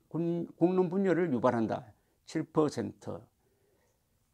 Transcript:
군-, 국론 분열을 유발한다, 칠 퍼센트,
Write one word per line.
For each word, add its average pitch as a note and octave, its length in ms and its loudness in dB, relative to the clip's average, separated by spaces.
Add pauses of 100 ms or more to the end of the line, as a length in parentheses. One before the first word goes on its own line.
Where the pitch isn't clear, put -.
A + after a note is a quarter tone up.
군-, E3+ 480 -4
국론 F#3 320 2
분열을 F3+ 440 0
유발한다, A2+ 540 0 (400)
칠 D#3 160 -6
퍼센트, G#2+ 800 -4 (1120)